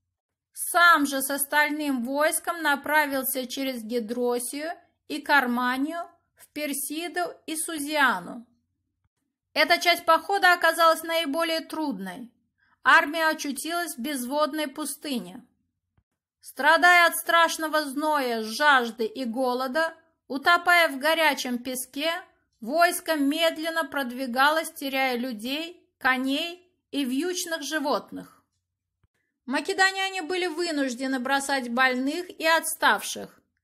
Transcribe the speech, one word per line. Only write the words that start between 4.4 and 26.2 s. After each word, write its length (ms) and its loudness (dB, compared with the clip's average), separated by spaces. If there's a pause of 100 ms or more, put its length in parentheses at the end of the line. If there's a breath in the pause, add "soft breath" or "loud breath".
и 120 -6
Карманию 880 -2 (280)
в 140 -20
Персиду 720 -8 (260)
и 80 -6
Сузиану. 920 -2 (1080)
Эта 260 2
часть 260 2
похода 480 4
оказалась 500 4
наиболее 580 -2
трудной. 720 -8 (520)
Армия 440 4
очутилась 680 -4
в 40 -14
безводной 680 -2
пустыне. 800 -8 (920)
Страдая 680 6
от 100 0
страшного 680 2
зноя, 560 -2
жажды 640 2
и 200 -6
голода, 680 -2 (340)
утопая 600 4
в 100 -4
горячем 600 0
песке, 520 -6 (480)
войско 560 2
медленно 720 0
продвигалось, 840 0
теряя 440 -2
людей, 720 -6 (100)
коней 760 -2 (200)